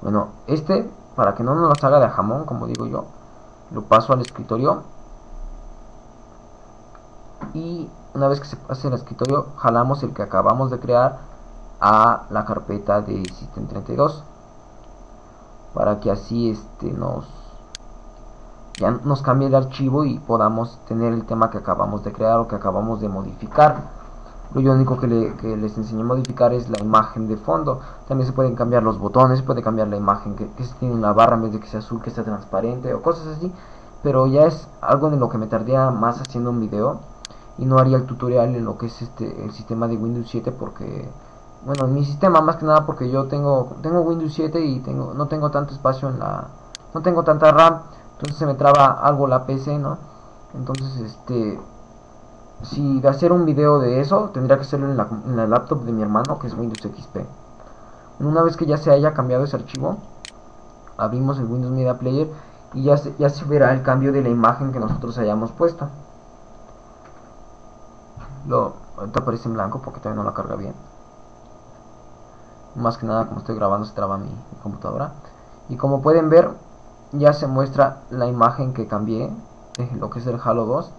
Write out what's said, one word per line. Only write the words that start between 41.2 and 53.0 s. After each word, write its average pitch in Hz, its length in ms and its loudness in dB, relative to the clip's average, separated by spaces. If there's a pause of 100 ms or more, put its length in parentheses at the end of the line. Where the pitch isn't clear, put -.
bueno, 135 200 -2
en 127 100 2
mi 143 100 2
sistema 156 360 4
más 160 160 2
que 156 80 -4
nada 151 200 4
porque 127 240 -4
yo 135 160 0
tengo, 139 560 0
tengo 170 200 2
Windows 165 320 0
siete 160 300 -2
y 135 180 0
tengo, 135 340 -6
no 143 120 -2
tengo 151 220 -2
tanto 143 240 -2
espacio 131 360 -2
en 127 100 -6
la, 98 300 -6 (440)
no 160 80 -6
tengo 170 220 2
tanta 156 280 8
ram, 160 280 8 (320)
entonces - 260 -8
se 156 80 0
me 139 80 2
traba 143 320 8 (160)
algo 143 240 4
la 127 220 2
P 135 100 -2
C, 147 220 -4
¿no? 143 180 -4 (560)
Entonces, 135 440 -8
este, 110 640 -4 (1040)
si 139 380 0